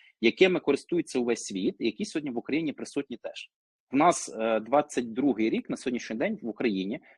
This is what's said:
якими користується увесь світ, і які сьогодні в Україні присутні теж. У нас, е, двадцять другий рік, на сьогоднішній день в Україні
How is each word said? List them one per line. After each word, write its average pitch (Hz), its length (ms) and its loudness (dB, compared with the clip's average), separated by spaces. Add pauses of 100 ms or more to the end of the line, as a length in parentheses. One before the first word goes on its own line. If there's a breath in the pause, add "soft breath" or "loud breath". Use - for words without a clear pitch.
(220 loud breath)
якими 180 380 6
користується - 600 0
увесь 117 260 0
світ, 98 340 -4
і - 60 -2
які 202 200 -2
сьогодні 147 260 -6
в 117 60 -4
Україні 156 360 -4
присутні 120 440 -8
теж. - 320 -12 (420)
У 127 60 0
нас, 160 320 4 (100)
е, 110 200 2
двадцять 123 540 0
другий 113 360 2
рік, 208 200 -4
на 127 80 -4
сьогоднішній 117 380 -4
день 185 260 -2
в 120 60 -8
Україні 104 520 -2 (180 soft breath)